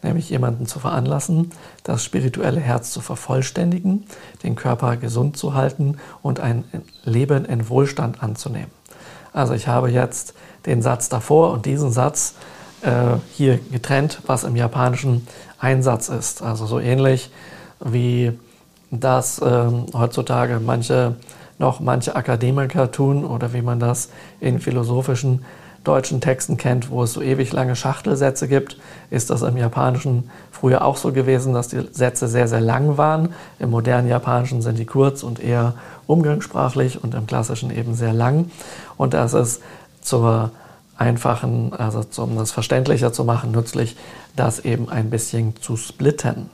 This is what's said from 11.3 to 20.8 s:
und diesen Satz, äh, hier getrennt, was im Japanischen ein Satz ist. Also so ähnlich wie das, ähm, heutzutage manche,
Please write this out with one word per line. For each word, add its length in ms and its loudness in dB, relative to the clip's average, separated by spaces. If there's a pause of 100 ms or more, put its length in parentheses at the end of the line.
und 140 -4
diesen 260 0
Satz, 420 0 (480)
äh, 340 2 (160)
hier 260 2 (120)
getrennt, 560 0
was 180 0
im 120 0
Japanischen 680 0 (340)
ein 220 2
Satz 260 0
ist. 340 -6
Also 240 -4
so 140 -2
ähnlich 500 2 (500)
wie 520 0 (580)
das, 540 0
ähm, 500 4
heutzutage 680 0
manche, 500 2 (440)